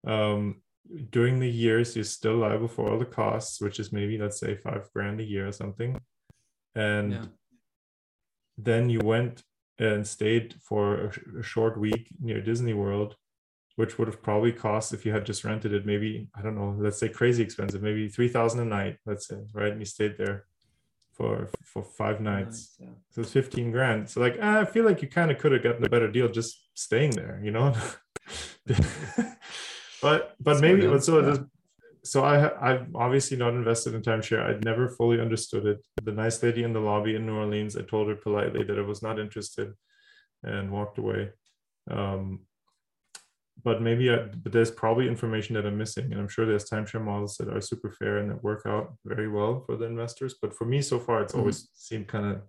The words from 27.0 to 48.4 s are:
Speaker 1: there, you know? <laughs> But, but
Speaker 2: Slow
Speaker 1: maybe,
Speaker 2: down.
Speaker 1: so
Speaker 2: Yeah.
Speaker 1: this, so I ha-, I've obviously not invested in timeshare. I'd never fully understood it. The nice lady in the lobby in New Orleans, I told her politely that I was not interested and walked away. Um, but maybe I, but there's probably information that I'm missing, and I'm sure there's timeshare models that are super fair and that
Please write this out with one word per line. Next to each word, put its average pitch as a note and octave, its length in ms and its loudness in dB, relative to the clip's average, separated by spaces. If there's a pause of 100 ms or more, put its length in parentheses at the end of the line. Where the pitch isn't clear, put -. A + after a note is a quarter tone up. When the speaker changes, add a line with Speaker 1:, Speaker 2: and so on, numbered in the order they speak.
Speaker 1:
there, F#2 320 -6
you G#2+ 80 -2
know? C3 200 4 (960)
<laughs> - 680 0 (680)
But, D3 380 2
but C#3+ 180 6
Speaker 2:
Slow C#3+ 40 6
Speaker 1:
maybe, F#3 200 10
Speaker 2:
down. C#3+ 180 6
Speaker 1:
so D#3+ 220 6
Speaker 2:
Yeah. C#3 80 6
Speaker 1:
this, C#3 80 4 (640)
so C3+ 220 2
I C#3+ 160 8
ha-, D3+ 200 4
I've B2 260 2 (100)
obviously B2+ 400 2
not A#2+ 180 2
invested A2+ 400 0
in A2 80 -4
timeshare. A2 400 0
I'd G#2 220 0
never A#2+ 240 2
fully A#2+ 320 4
understood A2 440 -2
it. G#2 140 2 (240)
The G#2+ 80 -4
nice A2 320 -2
lady A#2+ 220 2
in A#2 80 -2
the A2 80 0
lobby G#2 340 2
in A2 100 -2
New A2 120 -2
Orleans, G#2 400 -2
I - 60 -6
told G#2+ 260 0
her G#2 80 -2
politely G#2 480 0
that G2+ 120 -2
I G2+ 60 -2
was G#2 180 -6
not G#2+ 200 -4
interested G#2 520 -8 (720)
and G2 300 -6
walked G#2 260 -6
away. G2+ 320 -2 (580)
Um, F#2+ 580 -6 (1160)
but A2+ 180 2
maybe A#2+ 300 4
I, A#2 60 6 (260)
but G#2 80 -8
there's A2+ 220 4
probably A#2 340 2
information A2+ 480 -2
that G#2 120 -2
I'm G#2 120 -2
missing, A2+ 320 -4
and G2+ 100 -4
I'm G2+ 60 -4
sure A2+ 200 0
there's G#2 220 2
timeshare A2 360 -4
models G#2 320 -4
that G#2+ 120 -6
are G#2 120 -4
super - 320 -8
fair G#2 260 -2
and G#2 120 -2
that - 120 -8